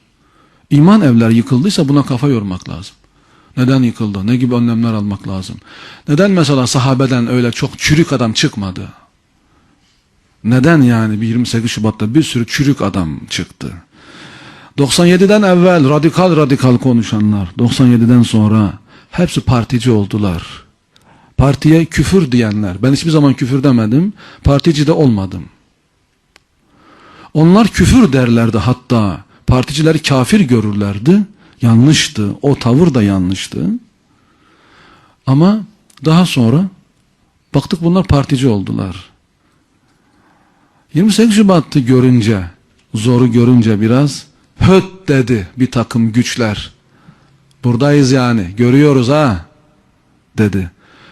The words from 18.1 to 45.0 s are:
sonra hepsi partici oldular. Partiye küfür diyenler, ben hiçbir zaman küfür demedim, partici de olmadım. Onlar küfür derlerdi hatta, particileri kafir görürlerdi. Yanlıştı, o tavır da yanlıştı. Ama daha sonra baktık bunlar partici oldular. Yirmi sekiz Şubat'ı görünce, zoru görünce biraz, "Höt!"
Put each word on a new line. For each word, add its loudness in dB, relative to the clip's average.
sonra 0
hepsi -4
partici -2
oldular. -4
Partiye 2
küfür 0
diyenler, -2
ben 2
hiçbir -2
zaman 2
küfür -4
demedim, 0
partici 0
de 0
olmadım. 0
Onlar 4
küfür 2
derlerdi 0
hatta, -2
particileri 0
kafir 0
görürlerdi. 0
Yanlıştı, 2
o 0
tavır 0
da 0
yanlıştı. -4
Ama 2
daha 2
sonra 0
baktık -4
bunlar 0
partici 0
oldular. -4
Yirmi 2
sekiz 2
Şubat'ı 2
görünce, 2
zoru 0
görünce 2
biraz, -2
"Höt!" 0